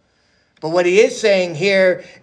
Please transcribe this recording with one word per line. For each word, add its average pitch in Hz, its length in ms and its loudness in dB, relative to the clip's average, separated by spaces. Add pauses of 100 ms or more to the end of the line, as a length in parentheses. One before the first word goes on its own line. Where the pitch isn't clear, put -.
(600)
But 156 100 -8
what 175 180 0
he 185 120 2
is 254 220 0
saying 185 320 0
here 185 500 0 (200)